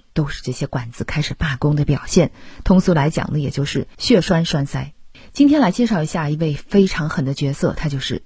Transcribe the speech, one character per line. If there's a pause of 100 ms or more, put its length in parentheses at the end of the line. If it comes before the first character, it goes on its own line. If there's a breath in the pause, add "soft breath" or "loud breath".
(140)
都
是
这
些
管
子
开
始
罢
工
的
表
现。 (340 loud breath)
通
俗
来
讲
呢，
也
就
是 (100)
血
栓
栓
塞。 (400 loud breath)
今
天
来
介
绍
一
下
一
位
非
常
狠
的
角
色，
他
就
是